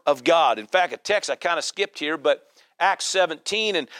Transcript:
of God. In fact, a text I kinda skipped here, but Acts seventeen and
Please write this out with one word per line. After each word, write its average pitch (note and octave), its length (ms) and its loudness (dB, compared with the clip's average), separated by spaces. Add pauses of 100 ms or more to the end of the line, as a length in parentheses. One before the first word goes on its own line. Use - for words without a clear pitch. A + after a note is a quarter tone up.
of C3+ 180 0
God. D3 340 4
In G#2+ 80 -10
fact, F3+ 280 0
a - 20 -8
text - 320 -2
I C3 80 -4
kinda E3+ 240 -2
skipped - 380 -6
here, D3 180 -4
but C#3+ 340 -2 (280)
Acts F#3 280 0
seventeen F#3+ 680 -2
and D3 140 -2 (120)